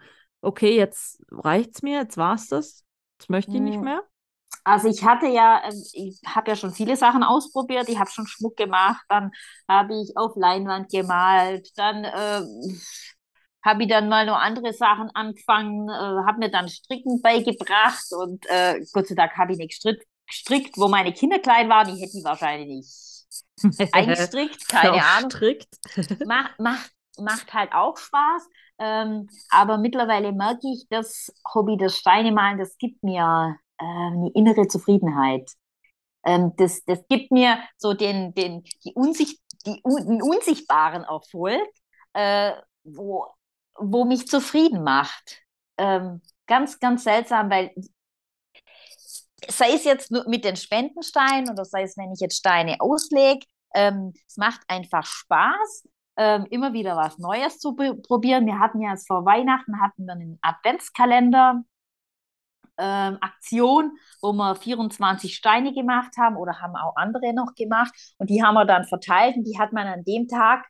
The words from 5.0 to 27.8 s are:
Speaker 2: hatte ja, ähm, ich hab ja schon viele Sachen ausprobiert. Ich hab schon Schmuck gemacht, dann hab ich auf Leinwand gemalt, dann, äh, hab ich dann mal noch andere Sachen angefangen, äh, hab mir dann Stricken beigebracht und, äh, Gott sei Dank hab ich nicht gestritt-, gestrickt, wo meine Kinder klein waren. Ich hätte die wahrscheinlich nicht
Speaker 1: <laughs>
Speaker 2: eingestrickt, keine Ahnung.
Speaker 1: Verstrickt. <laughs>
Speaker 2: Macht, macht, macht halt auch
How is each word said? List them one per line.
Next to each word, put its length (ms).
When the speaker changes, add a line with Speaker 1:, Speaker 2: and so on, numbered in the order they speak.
Speaker 2:
hatte 220
ja, 380
ähm, 180
ich 340
hab 220
ja 80
schon 160
viele 240
Sachen 260
ausprobiert. 680
Ich 80
hab 100
schon 180
Schmuck 300
gemacht, 540
dann 200
hab 220
ich 260
auf 200
Leinwand 540
gemalt, 840
dann, 280
äh, 360
hab 180
ich 80
dann 200
mal 180
noch 120
andere 340
Sachen 420
angefangen, 760
äh, 40
hab 120
mir 120
dann 180
Stricken 540
beigebracht 920
und, 340
äh, 340
Gott 160
sei 60
Dank 220
hab 140
ich 80
nicht 120
gestritt-, 340
gestrickt, 520
wo 100
meine 240
Kinder 260
klein 300
waren. 260
Ich 80
hätte 160
die 60
wahrscheinlich 440
nicht 560
Speaker 1:
<laughs> 320
Speaker 2:
eingestrickt, 720
keine 360
Ahnung. 260
Speaker 1:
Verstrickt. 380
<laughs> 280
Speaker 2:
Macht, 340
macht, 320
macht 360
halt 200
auch 240